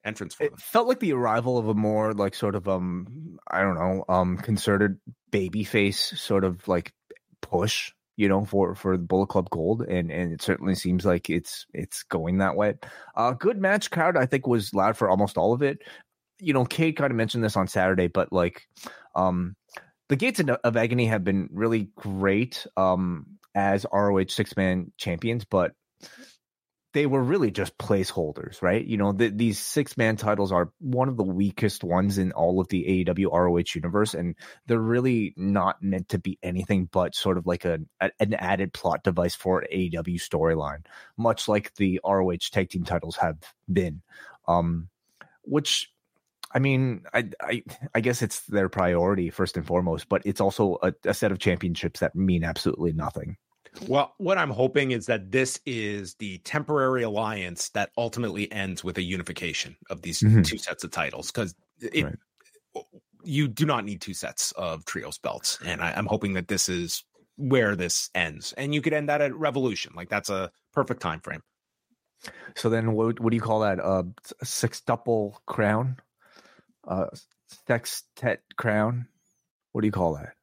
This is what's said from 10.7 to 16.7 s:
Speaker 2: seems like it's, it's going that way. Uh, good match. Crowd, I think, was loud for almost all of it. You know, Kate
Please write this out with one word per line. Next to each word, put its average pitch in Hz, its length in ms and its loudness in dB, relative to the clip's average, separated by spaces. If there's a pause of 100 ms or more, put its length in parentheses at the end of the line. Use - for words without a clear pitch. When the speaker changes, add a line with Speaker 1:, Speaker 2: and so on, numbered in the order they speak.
Speaker 2:
seems 90 280 0
like 87 240 2
it's, - 460 -4
it's - 300 -10
going 87 340 -2
that 95 160 2
way. 104 200 2 (420)
Uh, 120 160 2
good 202 280 0
match. 196 300 0
Crowd, 170 260 2
I 131 100 4
think, 135 200 0
was 117 260 2
loud 98 240 2
for 101 140 2
almost 98 260 4
all 95 160 4
of 127 100 0
it. 143 200 -2 (560)
You 165 140 0
know, 131 120 4
Kate 160 320 0